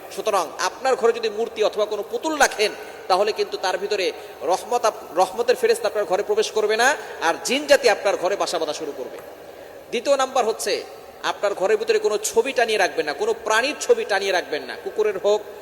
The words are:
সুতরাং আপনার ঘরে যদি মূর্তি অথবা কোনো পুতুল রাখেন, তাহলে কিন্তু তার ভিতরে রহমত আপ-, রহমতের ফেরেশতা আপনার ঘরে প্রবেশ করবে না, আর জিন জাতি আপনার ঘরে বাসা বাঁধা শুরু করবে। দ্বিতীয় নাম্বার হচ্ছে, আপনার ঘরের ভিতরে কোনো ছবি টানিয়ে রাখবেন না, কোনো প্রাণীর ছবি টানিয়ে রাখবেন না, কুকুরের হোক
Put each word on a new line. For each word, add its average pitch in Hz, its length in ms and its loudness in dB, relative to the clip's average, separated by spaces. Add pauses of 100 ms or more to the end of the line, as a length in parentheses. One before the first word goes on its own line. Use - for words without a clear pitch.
(160)
সুতরাং 196 340 0 (100)
আপনার 214 360 0
ঘরে 226 180 4
যদি 220 160 -2
মূর্তি 214 340 -2
অথবা 202 220 0
কোনো 208 260 -6
পুতুল 302 260 -2
রাখেন, 214 340 2 (360)
তাহলে 202 240 2
কিন্তু 202 260 -4
তার 185 200 -2
ভিতরে 196 340 -2 (300)
রহমত 208 440 0
আপ-, - 300 -2
রহমতের 214 400 2
ফেরেশতা 220 320 2
আপনার 202 180 0
ঘরে 190 180 0
প্রবেশ 208 280 0
করবে 214 260 2
না, 269 200 4 (240)
আর 165 120 2 (100)
জিন 277 240 0
জাতি 277 220 8
আপনার 196 280 2
ঘরে 185 180 0
বাসা 175 240 -2
বাঁধা 151 140 -2
শুরু 143 240 -6
করবে। 120 200 -10 (720)
দ্বিতীয় 269 280 2
নাম্বার 262 280 2
হচ্ছে, 196 380 -2 (400)
আপনার 196 300 -2
ঘরের 202 240 2
ভিতরে 220 220 2
কোনো 214 180 0
ছবি 226 340 0
টানিয়ে 226 260 2
রাখবেন 165 280 2
না, 147 80 -4
কোনো 214 200 -2 (100)
প্রাণীর 233 380 2
ছবি 226 240 4
টানিয়ে 196 260 0
রাখবেন 151 320 -2
না, 120 200 -10
কুকুরের 214 340 -2
হোক 208 240 2 (200)